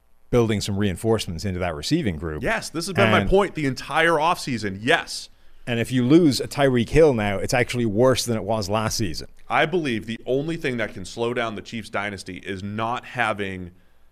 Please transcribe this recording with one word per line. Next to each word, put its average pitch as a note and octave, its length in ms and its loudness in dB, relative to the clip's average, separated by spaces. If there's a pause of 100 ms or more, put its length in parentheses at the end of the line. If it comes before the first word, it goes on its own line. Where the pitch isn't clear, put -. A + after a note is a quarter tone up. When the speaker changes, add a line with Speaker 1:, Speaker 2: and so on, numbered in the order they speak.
(300)
Speaker 1:
building A2 320 2
some G2 160 -4
reinforcements G2 680 0
into F2+ 140 -4
that F2 160 -2
receiving G#2 420 -2
group? D2+ 240 -6
Speaker 2:
Yes, G3 280 -4
this E3 180 -6
has F#3+ 60 -6
been A#2 180 4
my - 100 4
Speaker 1:
And F#2+ 80 0
Speaker 2:
point G3 260 4
the D#3 120 -2
entire D#3 460 2
offseason, C3 680 0
yes. C3+ 480 0 (380)
Speaker 1:
And A#2+ 120 -2
if A2+ 120 -2
you B2+ 120 2
lose D3 380 6
a D3 60 -6
Tyreek C3 420 2
Hill D3+ 240 6
now, G#2 240 0
it's G#2 160 -4
actually B2 320 0
worse A#2 400 4
than A#2+ 100 0
it G2+ 80 -4
was G#2+ 260 -2
last A2 280 -2
season. D#2+ 300 -4 (200)
Speaker 2:
I C#3 200 2
believe C#3+ 400 -2
the A2+ 180 -8
only C#3+ 320 -2
thing C#3+ 200 -4
that G#2+ 180 -4
can F#2 100 -10
slow A#2 300 -4
down A#2 200 -4
the F#2+ 60 -10
Chiefs A2+ 280 -12
dynasty G2+ 480 -6
is F#2+ 260 -8
not A2 420 -6
having G2 640 -4 (400)